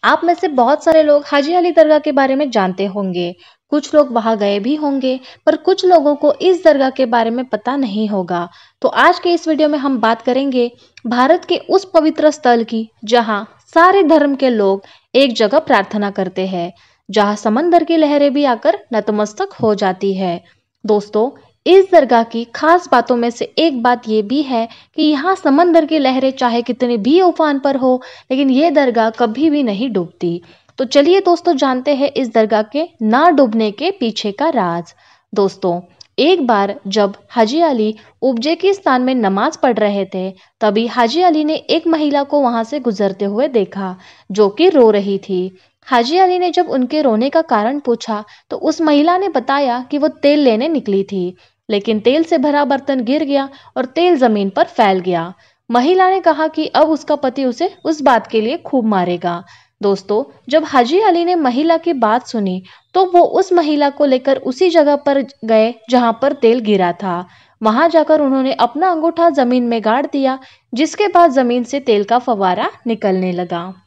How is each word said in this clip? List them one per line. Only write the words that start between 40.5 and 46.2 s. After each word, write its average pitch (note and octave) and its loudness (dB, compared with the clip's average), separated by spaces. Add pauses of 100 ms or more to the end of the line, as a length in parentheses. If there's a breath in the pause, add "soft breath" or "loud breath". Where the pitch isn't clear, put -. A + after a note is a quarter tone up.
तभी A3 0
हाजी B3+ 0
अली D#4 2
ने D#4 -2
एक E4 -2
महिला D4 0
को C#4+ 0
वहां A#3+ 0
से C#4+ -6
गुजरते G3+ -2
हुए G#3 -2
देखा, G3 -4 (340 soft breath)
जो G3+ 2
कि D#4+ 2
रो B3 6
रही G3 -2
थी। F#3 -6 (280 soft breath)
हाजी B3+ 0
अली F4+ 2